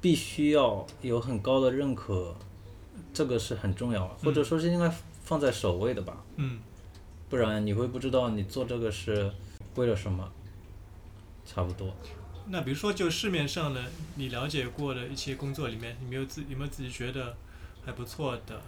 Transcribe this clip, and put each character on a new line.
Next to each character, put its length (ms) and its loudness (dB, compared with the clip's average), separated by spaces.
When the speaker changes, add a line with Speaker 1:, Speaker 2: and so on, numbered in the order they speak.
Speaker 1:
必 140 8
须 360 2
要 360 6
有 180 2
很 220 0
高 180 6
的 140 8
认 220 2
可， 420 -2
这 100 4
个 140 2
是 160 -2
很 200 2
重 180 0
要， 120 2
Speaker 2:
嗯。 220 -2
Speaker 1:
或 60 6
者 120 6
说 160 4
是 100 4
应 80 4
该 140 6
放 160 2
在 100 8
首 280 2
位 160 4
的 80 -2
吧。 200 -8
Speaker 2:
嗯。 240 -2
Speaker 1:
不 80 2
然 260 4
你 80 2
会 140 4
不 120 -2
知 120 0
道 180 6
你 140 0
做 200 -2
这 160 -2
个 140 2
是 400 2
为 100 4
了 100 6
什 160 0
么， 180 -2
差 160 -2
不 100 0
多。 240 -6
Speaker 2:
那 120 -2
比 100 0
如 60 2
说 160 0
就 160 2
市 220 2
面 180 2
上 240 0
的， 80 -2
你 120 -4
了 180 -2
解 220 0
过 240 -2
的 140 -4
一 100 -6
些 180 -4
工 200 -4
作 140 -2
里 80 -4
面， 220 -6
你 80 -8
没 80 -6
有 120 -2
自-， 240 -8
有 80 -4
没 40 -2
有 60 -2
自 140 -6
己 80 -6
觉 200 -4
得 240 -4
还 60 -6
不 120 -6
错 320 -2
的 220 -10